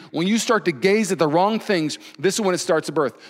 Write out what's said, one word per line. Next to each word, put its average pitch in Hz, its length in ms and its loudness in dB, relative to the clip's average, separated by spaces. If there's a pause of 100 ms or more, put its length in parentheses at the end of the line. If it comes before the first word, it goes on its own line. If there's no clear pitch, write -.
(120)
When 170 160 -2
you 220 100 2
start 214 280 0
to 175 80 0
gaze 190 400 2
at 165 60 -2
the 160 100 2
wrong 202 320 2
things, 160 360 -2 (200)
this 180 160 0
is - 80 -4
when 190 120 0
it 170 40 -2
starts 160 300 0
to 165 40 -6
birth. 143 220 0 (160)